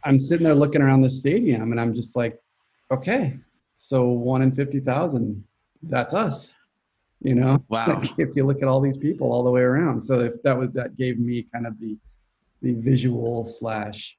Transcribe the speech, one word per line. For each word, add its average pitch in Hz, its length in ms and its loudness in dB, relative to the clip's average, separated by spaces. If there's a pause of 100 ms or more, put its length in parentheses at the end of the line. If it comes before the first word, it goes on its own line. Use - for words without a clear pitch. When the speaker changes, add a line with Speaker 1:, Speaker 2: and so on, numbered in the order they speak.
Speaker 1:
I'm 139 140 6
sitting 165 260 2
there 156 100 6
looking 143 260 4
around 135 220 6
the 131 80 4
stadium, 135 640 0
and 117 80 -2
I'm 117 140 -2
just 117 220 -8
like, 117 220 -4 (520)
"Okay, 151 460 -2 (400)
so 127 280 0
one 123 380 0
in 131 100 4
fifty 139 280 -2
thousand, 127 640 -2 (380)
that's 135 320 -4
us," 190 400 -2 (680)
you 135 140 0
know? 131 340 4
Speaker 2:
Wow. 113 320 0
Speaker 1:
Like, 127 180 -4
if 143 180 -2
you 135 100 2
look 139 160 0
at 135 60 2
all 131 120 4
these 135 160 0
people 139 360 -2
all 120 100 0
the 123 80 2
way 123 120 4
around. 127 400 2
So 127 180 0
if 117 220 -2
that 135 140 2
was, 127 160 -4
that 123 240 -8
gave 127 220 -4
me 120 340 -2
kind 117 140 -8
of 110 140 -12
the, 110 160 -10 (680)
the 127 120 0
visual 120 720 0
slash 107 720 -10